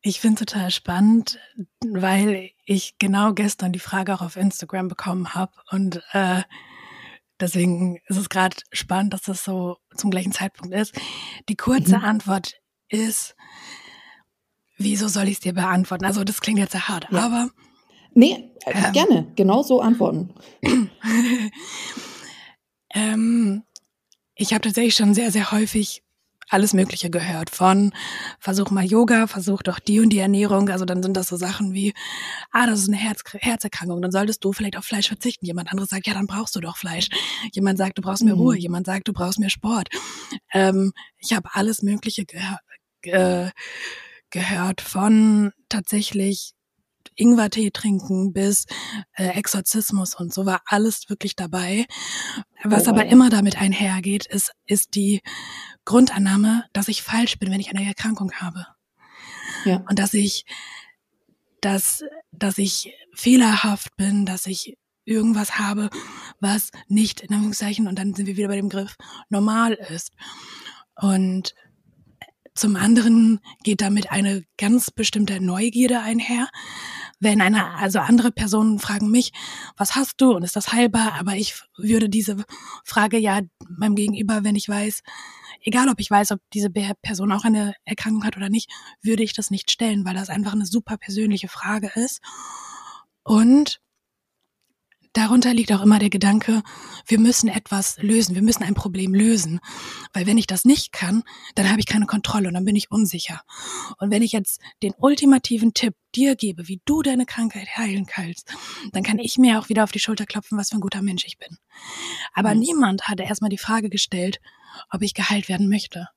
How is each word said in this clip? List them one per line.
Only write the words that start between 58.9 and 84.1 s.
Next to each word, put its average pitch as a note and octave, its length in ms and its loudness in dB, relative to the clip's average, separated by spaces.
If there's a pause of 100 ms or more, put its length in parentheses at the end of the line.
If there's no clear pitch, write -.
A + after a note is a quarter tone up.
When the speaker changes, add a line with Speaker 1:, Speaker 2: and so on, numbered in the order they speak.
Speaker 2:
Ja. F#3 240 2
Speaker 1:
Und G3 120 0
dass G3 140 0
ich, G3+ 320 0 (1160)
dass, G3 420 -2 (280)
dass G3 260 -4
ich - 360 -4 (200)
fehlerhaft A3 840 4
bin, G3+ 280 0
dass F#3 220 -6
ich F#3+ 300 -10 (280)
irgendwas G#3+ 540 0
habe, G#3 300 -2 (500)
was G3+ 320 -2 (160)
nicht, G#3+ 340 2
in G3 100 -6
Anführungszeichen, G#3 560 0
und F#3 120 -4
dann G3 160 -4
sind G3 100 -4
wir F#3+ 120 -4
wieder G#3 100 0
bei G3+ 100 -2
dem G3+ 120 -2
Begriff, G3 260 -6 (340)
normal G#3+ 440 2
ist. - 380 -10 (840)
Und F#3+ 600 0 (1000)
zum G#3 220 2
anderen A3+ 640 6 (220)
geht G#3 180 0
damit G3+ 300 0
eine G3 340 0 (120)
ganz A#3 320 2
bestimmte G3+ 520 -2
Neugierde A#3 580 0
einher. A#3 480 -2 (720)
Wenn G#3 220 4
eine, G3+ 340 2
also G3 240 0
andere A3+ 320 6
Personen G#3+ 480 2
fragen G#3 320 0
mich, B3 220 2 (440)
„Was - 180 -2
hast C4 260 -2
du C4 120 8
und F3 100 0
ist F3 120 -6
das - 180 -4
heilbar?“ A3+ 460 2
Aber F#3+ 160 -4
ich G#3 160 -4
f-, - 140 -16 (120)
würde A3 320 2
diese G#3 360 -2 (400)
Frage G#3+ 320 2
ja G#3 240 2 (260)
meinem G3+ 280 0
Gegenüber, G#3 500 -2